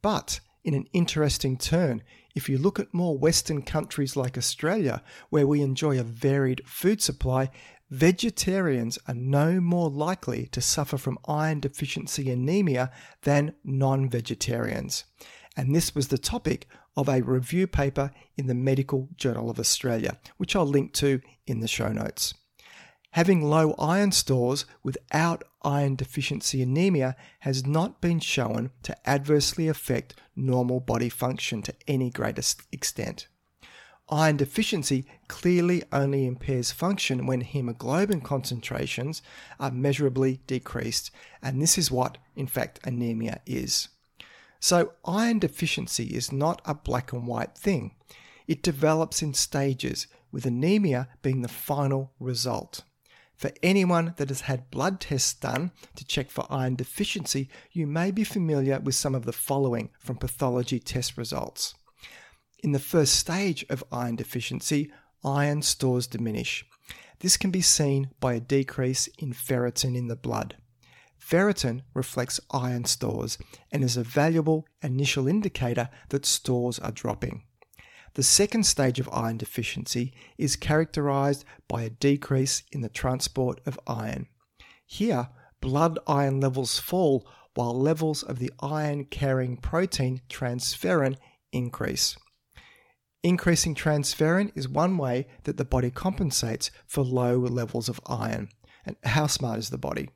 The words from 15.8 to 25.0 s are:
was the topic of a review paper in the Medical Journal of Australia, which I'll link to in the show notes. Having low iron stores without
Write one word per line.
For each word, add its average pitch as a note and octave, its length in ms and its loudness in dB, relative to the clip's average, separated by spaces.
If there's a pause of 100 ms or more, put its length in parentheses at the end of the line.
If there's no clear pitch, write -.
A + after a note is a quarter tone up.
was C#3 160 0
the C3+ 100 0
topic - 500 -2 (280)
of C#3+ 120 0
a B2+ 140 4
review C3 440 2
paper C#3 460 0 (240)
in C3+ 100 -4
the B2+ 80 0
Medical C3+ 640 0
Journal A#2 340 -2
of A2+ 80 -6
Australia, A#2 600 0 (180)
which - 180 -4
I'll F3 120 4
link C#3+ 280 2
to C#3 260 2 (260)
in A2+ 140 -2
the A2 80 -4
show A2 200 -2
notes. G#2+ 440 -4 (840)
Having E3+ 280 6
low D3+ 300 6
iron F#3+ 400 2
stores C3 540 2 (180)
without D3+ 580 0 (200)